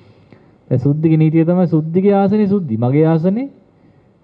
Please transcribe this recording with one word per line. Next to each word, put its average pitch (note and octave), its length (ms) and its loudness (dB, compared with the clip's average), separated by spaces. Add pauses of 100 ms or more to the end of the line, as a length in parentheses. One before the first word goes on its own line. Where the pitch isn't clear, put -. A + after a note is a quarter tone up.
(680)
දැන් C3 120 -2
සුද්ධිගේ D#3 400 0
නීතිය D#3 240 2
තමයි F3+ 220 0
සුද්ධිගේ E3 480 0
ආසනේ G3+ 320 0
සුද්ධි. F#3 300 -2
මගේ C3+ 280 2
ආසනේ F#3 420 0 (760)